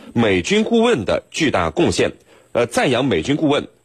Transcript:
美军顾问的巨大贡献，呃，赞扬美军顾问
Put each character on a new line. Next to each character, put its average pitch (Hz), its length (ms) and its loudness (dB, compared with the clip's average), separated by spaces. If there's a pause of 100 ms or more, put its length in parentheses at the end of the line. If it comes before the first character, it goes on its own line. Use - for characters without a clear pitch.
(160)
美 101 260 2
军 214 220 0
顾 226 180 2
问 220 240 2
的 - 240 -2
巨 147 220 -2
大 85 180 0
贡 143 220 0
献， 101 200 0 (420)
呃， 120 120 2
赞 196 240 -2
扬 123 160 0
美 117 160 0
军 143 140 -2
顾 156 120 0
问 139 200 0 (180)